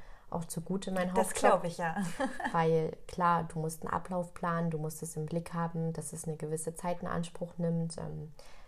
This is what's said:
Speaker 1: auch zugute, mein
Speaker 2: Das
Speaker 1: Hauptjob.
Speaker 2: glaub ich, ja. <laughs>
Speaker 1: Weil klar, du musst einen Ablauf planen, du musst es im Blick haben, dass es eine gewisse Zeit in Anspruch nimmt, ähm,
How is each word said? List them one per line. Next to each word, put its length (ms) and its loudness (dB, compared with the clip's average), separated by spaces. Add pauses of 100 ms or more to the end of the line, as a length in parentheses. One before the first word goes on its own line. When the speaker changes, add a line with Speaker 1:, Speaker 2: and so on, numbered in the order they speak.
(300)
Speaker 1:
auch 160 -2
zugute, 460 -4
mein 220 0
Speaker 2:
Das 140 4
Speaker 1:
Hauptjob. 240 6
Speaker 2:
glaub 120 6
ich, 140 -2
ja. 180 0 (300)
<laughs> 260 -2
Speaker 1:
Weil 460 4 (100)
klar, 360 4
du 160 -4
musst 240 -4
einen 100 -2
Ablauf 400 -2
planen, 380 2
du 60 0
musst 260 -4
es 120 -6
im 100 -2
Blick 280 -2
haben, 400 0
dass 200 -6
es 120 -8
eine 120 -2
gewisse 380 -2
Zeit 260 -2
in 60 -4
Anspruch 500 -2
nimmt, 400 2
ähm, 360 -6 (340)